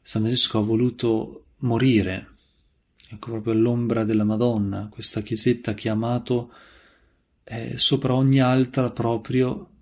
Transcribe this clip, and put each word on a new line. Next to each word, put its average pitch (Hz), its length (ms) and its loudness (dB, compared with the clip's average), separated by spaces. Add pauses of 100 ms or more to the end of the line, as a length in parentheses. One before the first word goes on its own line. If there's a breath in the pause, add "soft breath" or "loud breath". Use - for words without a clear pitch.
San - 200 -4
Francesco 113 380 2
ha 107 40 2
voluto 113 840 -2 (100)
morire. 117 800 0 (760)
Ecco, 113 220 -14
proprio 113 200 -4
all'ombra 113 540 2
della 107 180 2
Madonna, 107 640 0
questa - 320 -4
chiesetta 113 520 -2
che 113 160 -6
ha 110 40 0
amato, 120 600 -2 (880 soft breath)
eh, 117 340 -10
sopra 127 360 2
ogni 135 260 4
altra 127 520 2
proprio 117 760 -2 (120)